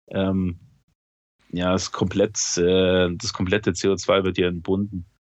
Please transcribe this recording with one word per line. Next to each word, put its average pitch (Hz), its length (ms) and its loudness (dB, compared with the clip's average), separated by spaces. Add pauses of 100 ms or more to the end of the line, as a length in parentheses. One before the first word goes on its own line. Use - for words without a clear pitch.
ähm, 95 520 -2 (920)
ja, 90 220 0
das 95 180 -2
komplett, 98 460 0 (200)
äh, 92 580 4
das 95 180 -8
komplette 98 400 0
C 98 160 -2
O 98 60 2
zwei 98 280 2
wird 92 140 -2
ja 90 100 4
entbunden. 95 580 -4 (360)